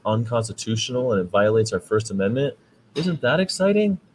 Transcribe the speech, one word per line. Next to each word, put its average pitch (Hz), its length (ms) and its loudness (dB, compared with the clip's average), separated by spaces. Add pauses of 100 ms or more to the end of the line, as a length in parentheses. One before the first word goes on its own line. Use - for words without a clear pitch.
unconstitutional 113 1080 -2
and 98 80 2
it 90 80 -4
violates 107 440 2
our 92 60 -2
First 107 320 -2
Amendment? 110 440 -2 (400)
Isn't 165 260 -2
that 131 180 2
exciting? 196 600 2 (160)